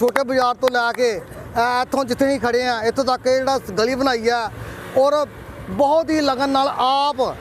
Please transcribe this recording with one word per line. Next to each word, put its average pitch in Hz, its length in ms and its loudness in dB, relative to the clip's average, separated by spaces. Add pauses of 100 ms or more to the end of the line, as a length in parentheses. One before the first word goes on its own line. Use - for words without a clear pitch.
ਛੋਟੇ 247 240 2
ਬਾਜ਼ਾਰ 247 300 0
ਤੋਂ 262 140 0
ਲੈ 240 240 0
ਕੇ, 226 260 0
ਅ, 247 640 -2
ਇੱਥੋਂ 262 220 -2
ਜਿੱਥੇ 247 220 0
ਅਸੀਂ 269 140 0
ਖੜੇ 240 260 0
ਹਾਂ 233 160 -2
ਇੱਥੋਂ 233 220 0
ਤੱਕ 247 220 -2
ਇਹ 254 120 4
ਜਿਹੜਾ 262 200 0 (200)
ਗਲੀ 226 160 2
ਬਣਾਈ 247 340 0
ਆ, 233 220 0 (480)
ਔਰ 285 280 4 (440)
ਬਹੁਤ 285 400 2
ਹੀ 311 100 2
ਲਗਨ 277 300 0
ਨਾਲ 269 180 2
ਆਪ 262 720 0